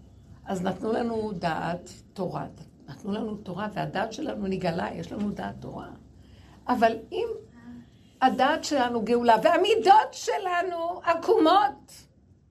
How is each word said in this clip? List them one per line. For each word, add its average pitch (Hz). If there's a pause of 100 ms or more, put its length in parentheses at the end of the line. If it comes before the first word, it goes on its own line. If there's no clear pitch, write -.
(460)
אז 190
נתנו 190
לנו 226
דעת 170 (220)
תורה, 175 (420)
נתנו 190
לנו 214
תורה, 190
והדעת 175
שלנו 214
נגלה, 185
יש -
לנו 208
דעת 196
תורה. - (800)
אבל 226 (160)
אם 466 (920)
הדעת 269
שלנו 240
גאולה, 240
והמידות 392
שלנו 349
עקומות, 349 (580)